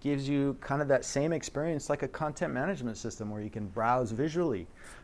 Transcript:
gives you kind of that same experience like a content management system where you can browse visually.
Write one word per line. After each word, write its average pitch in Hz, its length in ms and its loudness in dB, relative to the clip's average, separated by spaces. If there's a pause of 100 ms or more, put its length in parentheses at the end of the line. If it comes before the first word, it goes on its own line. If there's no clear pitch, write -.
gives 139 260 0
you 139 320 2
kind 143 220 0
of 143 80 2
that 127 160 6
same 147 260 2
experience 156 580 -2
like 143 140 0
a 135 40 2
content 151 460 -2
management 131 440 -2
system 107 340 -6
where 107 100 -4
you 104 80 -4
can 104 180 -6
browse 117 440 4
visually. 143 560 0 (360)